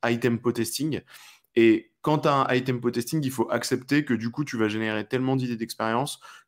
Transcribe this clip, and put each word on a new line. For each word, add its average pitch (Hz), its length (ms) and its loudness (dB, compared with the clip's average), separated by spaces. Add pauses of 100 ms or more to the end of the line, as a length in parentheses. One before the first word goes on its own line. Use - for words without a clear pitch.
high 117 160 2
tempo 120 320 0
testing. 120 480 -4 (560)
Et 113 460 6
quand 151 160 2
t'as 147 160 2
un 135 200 2
high 127 120 2
tempo 123 260 -2
testing, 120 320 -2
il 131 80 -2
faut - 180 -2
accepter 131 540 0
que 131 100 -2
du 113 160 -2
coup, 143 140 -4
tu 135 140 -8
vas 110 100 2
générer 107 400 -4
tellement 131 300 0
d'idées 127 180 -4
d'expérience 113 640 -4 (280)